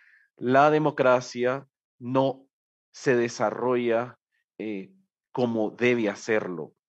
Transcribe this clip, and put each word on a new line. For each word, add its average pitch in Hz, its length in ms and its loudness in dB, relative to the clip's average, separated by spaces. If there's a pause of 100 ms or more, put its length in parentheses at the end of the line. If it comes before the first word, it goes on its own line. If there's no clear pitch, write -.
(360)
la 135 340 4
democracia 131 960 0 (320)
no 131 480 -2 (460)
se 127 240 0
desarrolla, 120 1040 -2 (380)
eh, 98 360 -10 (400)
como 113 400 -2
debe 120 360 0
hacerlo, 98 680 -4 (140)